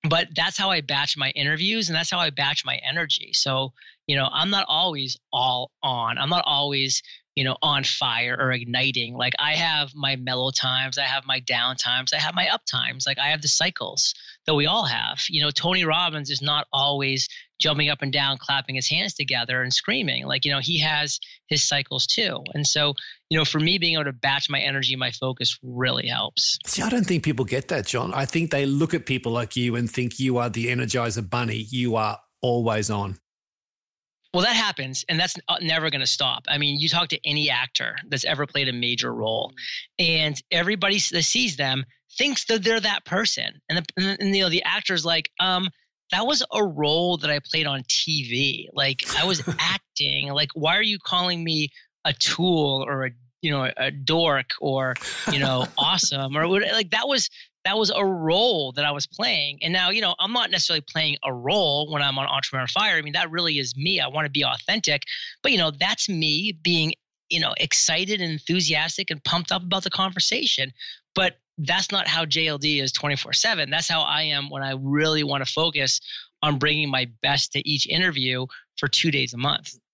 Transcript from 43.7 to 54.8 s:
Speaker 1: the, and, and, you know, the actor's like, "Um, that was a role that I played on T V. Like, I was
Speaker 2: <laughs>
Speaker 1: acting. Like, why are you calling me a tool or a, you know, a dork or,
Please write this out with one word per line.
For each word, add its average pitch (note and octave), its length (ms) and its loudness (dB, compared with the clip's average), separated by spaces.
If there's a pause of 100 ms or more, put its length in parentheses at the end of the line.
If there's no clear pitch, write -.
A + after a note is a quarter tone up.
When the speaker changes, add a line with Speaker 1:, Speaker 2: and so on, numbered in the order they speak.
Speaker 1:
the, F3 60 -4 (120)
and, G3 240 0
and, G3 160 2
you F#3+ 80 4
know, F3+ 40 2
the E3+ 140 2
actor's F3+ 420 -2
like, E3 260 0 (100)
"Um, F#3 280 2 (440)
that G3 140 0
was C#4+ 260 2
a G#3+ 120 4
role E3 540 2
that D3 120 -2
I D3 100 2
played D#3 260 -2
on C#3 220 -2
T D3 400 0
V. C3 440 0
Like, C#3 280 0 (160)
I D3+ 80 2
was F3+ 180 0
Speaker 2:
<laughs> - 160 -2
Speaker 1:
acting. C#3+ 680 -2
Like, C#3+ 260 0
why D#3+ 220 2
are G#3 60 4
you G#3+ 220 2
calling F3+ 380 0
me D#3 260 0 (360)
a D3+ 80 0
tool D3 720 2
or C3+ 200 -2
a, B2+ 40 -4 (320)
you E3 80 2
know, C3+ 260 2
a C3+ 140 0
dork C#3+ 600 2 (100)
or, C3+ 340 0 (380)